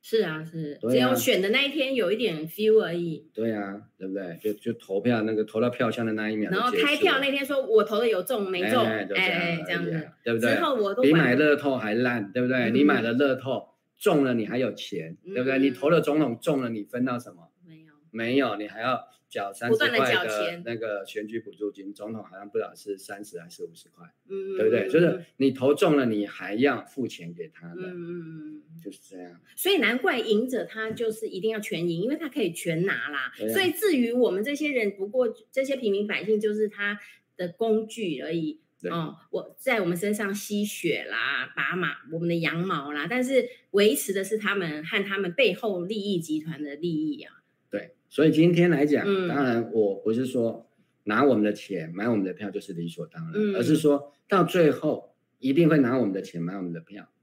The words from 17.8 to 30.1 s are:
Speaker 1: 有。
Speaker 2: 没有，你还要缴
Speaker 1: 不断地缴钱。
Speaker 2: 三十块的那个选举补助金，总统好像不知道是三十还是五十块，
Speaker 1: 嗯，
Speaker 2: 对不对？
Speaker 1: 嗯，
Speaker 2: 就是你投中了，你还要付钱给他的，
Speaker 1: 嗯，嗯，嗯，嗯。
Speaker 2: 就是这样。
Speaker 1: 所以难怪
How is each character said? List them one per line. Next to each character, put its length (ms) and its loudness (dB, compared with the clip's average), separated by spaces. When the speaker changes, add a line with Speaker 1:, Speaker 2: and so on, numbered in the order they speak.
Speaker 1:
有。 80 -20
Speaker 2:
没 240 -2
有， 220 2
你 100 -8
还 140 -12
要 260 -2
缴 180 -6
Speaker 1:
不 80 4
断 160 2
地 60 2
缴 80 4
钱。 80 2
Speaker 2:
三 160 0
十 80 -2
块 200 0
的 60 -14
那 120 -6
个 320 -6
选 200 -8
举 120 -6
补 120 -14
助 200 -6
金， 200 -14
总 220 -12
统 100 -10
好 140 -18
像 100 -16
不 120 -6
知 20 -2
道 140 -8
是 220 -10
三 280 -14
十 140 -14
还 100 -18
是 140 -14
五 100 -14
十 160 -20
块， 160 -20
Speaker 1:
嗯， 280 -8
Speaker 2:
对 80 2
不 40 6
对？ 180 2
Speaker 1:
嗯， 20 -4
Speaker 2:
就 100 4
是 260 2
你 140 4
投 220 2
中 240 4
了， 80 4
你 220 0
还 260 -10
要 320 2
付 220 -6
钱 260 -12
给 140 -12
他 260 -18
的， 80 -12
Speaker 1:
嗯， 80 -8
嗯， 200 -12
嗯， 540 -12
嗯。 80 -18
Speaker 2:
就 80 -12
是 80 -20
这 80 -18
样。 220 -18
Speaker 1:
所 160 -2
以 60 4
难 200 0
怪 220 -2